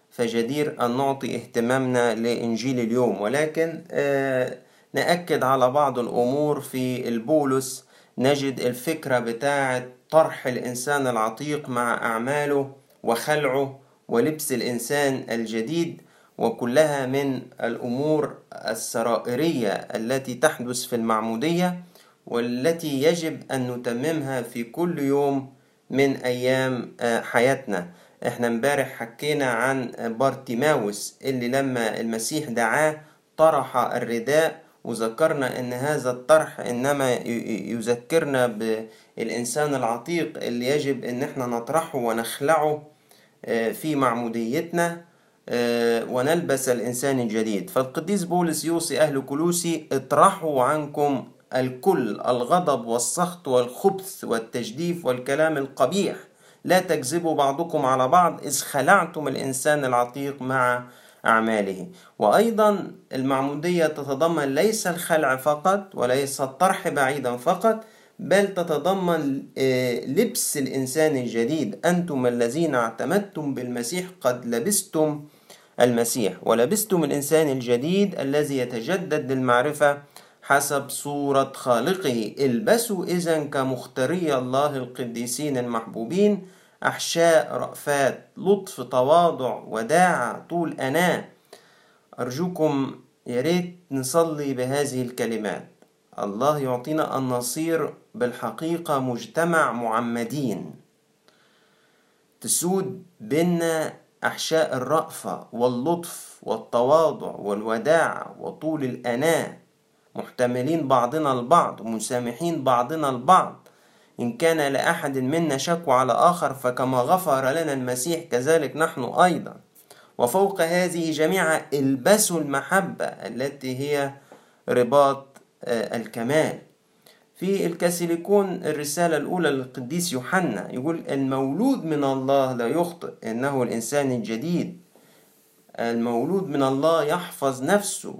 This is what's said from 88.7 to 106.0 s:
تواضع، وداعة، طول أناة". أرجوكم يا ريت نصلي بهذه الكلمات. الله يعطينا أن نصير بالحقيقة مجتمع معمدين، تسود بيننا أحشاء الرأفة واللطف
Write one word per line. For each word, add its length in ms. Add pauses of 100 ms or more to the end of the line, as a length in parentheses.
تواضع، 880
وداعة، 800
طول 300
أناة". 440 (960)
أرجوكم 760 (320)
يا 140
ريت 360 (140)
نصلي 640
بهذه 480
الكلمات. 640 (500)
الله 400
يعطينا 600
أن 100
نصير 680 (200)
بالحقيقة 840
مجتمع 760
معمدين، 1000 (1700)
تسود 640 (180)
بيننا 720 (320)
أحشاء 520
الرأفة 760
واللطف 880